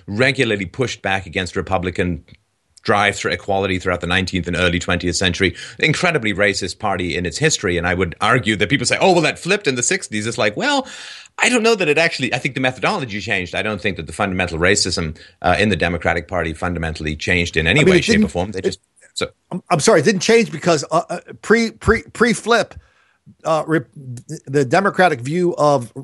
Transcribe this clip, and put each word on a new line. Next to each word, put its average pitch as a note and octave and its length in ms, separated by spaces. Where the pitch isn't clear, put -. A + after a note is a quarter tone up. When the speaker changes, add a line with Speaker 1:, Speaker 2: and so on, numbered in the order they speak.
Speaker 1:
regularly A2 580
pushed - 360
back F#2+ 240
against F#2 320
Republican F2+ 680
drives G2+ 360
for G2 100
equality G2 500
throughout F2+ 200
the F2 80
nineteenth F#2 400
and F2 80
early F2 240
twentieth F2 360
century. F#2 380
Incredibly D3+ 560
racist G2 460
party F#2 380
in F2+ 80
its E2 120
history. G2 400
And E2+ 80
I F2+ 80
would F2 280
argue A2 340
that G2 140
people B2 180
say, A#2+ 120
"Oh, F#3+ 120
well, E3+ 100
that D3 160
flipped G3 300
in C3 80
the B2 80
sixties." G#2+ 420
It's A2+ 120
like, G#2+ 180
well, C#4 320
I G#3 120
don't A#3+ 140
know A3+ 120
that F3+ 140
it D3 80
actually, C#3 360
I C3 60
think C3+ 160
the C3 60
methodology C3 580
changed. F#2+ 340
I F2+ 80
don't G#2 200
think F#2 160
that D#2 100
the - 60
fundamental F2+ 440
racism, F2 600
uh, F2 180
in G#2+ 100
the F#2+ 60
Democratic E2+ 540
Party E2 240
fundamentally D#2+ 640
changed F2 420
in D#2+ 100
any B2+ 140
Speaker 2:
I - 20
mean, F#3 80
Speaker 1:
way, F3+ 60
Speaker 2:
it - 80
Speaker 1:
shape, A3 100
or G#3 40
Speaker 2:
didn't, G#3 120
Speaker 1:
form. F3+ 200
They F#2+ 80
Speaker 2:
it, - 40
Speaker 1:
just, - 160
so. - 160
Speaker 2:
I'm, F3+ 180
I'm F3 120
sorry, G#3 180
it C3+ 40
didn't F#3+ 180
change A3 300
because, D#3 380
uh, E3 200
uh, F3 100
pre, A3+ 300
pre, - 320
pre-flip, A3 720
uh, D#3 240
rep-, D#3+ 220
the C#3 180
Democratic F3 560
view E3+ 380
of C#3+ 340